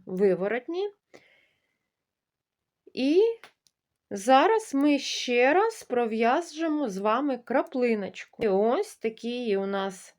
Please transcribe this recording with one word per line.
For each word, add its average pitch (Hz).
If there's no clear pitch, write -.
виворотні. 208
І 294
зараз 269
ми 285
ще 254
раз 427
пров'яжемо 277
з 185
вами 240
краплиночку. 233
І 220
ось 226
такі 226
у 196
нас 196